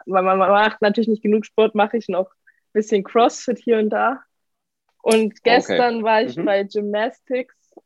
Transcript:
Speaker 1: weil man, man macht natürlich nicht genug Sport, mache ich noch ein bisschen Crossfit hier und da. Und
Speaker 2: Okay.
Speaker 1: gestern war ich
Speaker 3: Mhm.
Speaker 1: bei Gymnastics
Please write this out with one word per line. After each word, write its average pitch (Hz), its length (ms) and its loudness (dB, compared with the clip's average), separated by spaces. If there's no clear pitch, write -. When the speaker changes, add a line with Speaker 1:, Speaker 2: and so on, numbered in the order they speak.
Speaker 1:
weil 185 180 0
man, 190 120 2
man 190 140 2
macht 208 320 2
natürlich 208 240 0
nicht 220 160 -2
genug 208 240 0
Sport, 214 300 0
mache 208 200 0
ich 214 120 -6
noch 185 180 -2
ein - 460 -20
bisschen 214 320 -2
Crossfit 233 560 0
hier 233 180 0
und 220 120 0
da. 220 300 -2
Und 220 260 2
Speaker 2:
Okay. 208 180 -10
Speaker 1:
gestern 240 580 0
war 220 200 2
ich 240 140 -6
Speaker 3:
Mhm. - 80 -6
Speaker 1:
bei 202 200 0
Gymnastics 214 920 -6